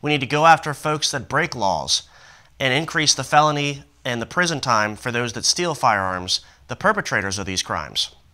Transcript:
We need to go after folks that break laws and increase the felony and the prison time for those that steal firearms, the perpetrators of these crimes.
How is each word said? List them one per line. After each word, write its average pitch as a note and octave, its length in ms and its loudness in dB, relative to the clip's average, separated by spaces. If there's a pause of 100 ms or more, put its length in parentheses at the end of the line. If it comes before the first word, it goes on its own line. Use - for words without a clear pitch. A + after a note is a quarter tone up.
We D3 100 -2
need D3 100 2
to B2+ 60 -4
go D3 200 2
after D#3 260 6
folks D3+ 380 -2
that B2 180 -6
break D3+ 260 0
laws F#2 500 0 (540)
and C3 140 0
increase D#3 420 0
the C3+ 100 -6
felony D3 580 2 (240)
and A#2+ 160 -2
the A2+ 40 -6
prison E3 340 -2
time G#2+ 360 2
for A#2+ 160 -6
those A#2 220 -2
that A#2 100 -8
steal F3 300 0
firearms, F#2+ 680 0 (280)
the B2 80 -8
perpetrators A#2+ 640 -2
of G2+ 60 -6
these F#2 180 -4
crimes. D2 520 -4 (200)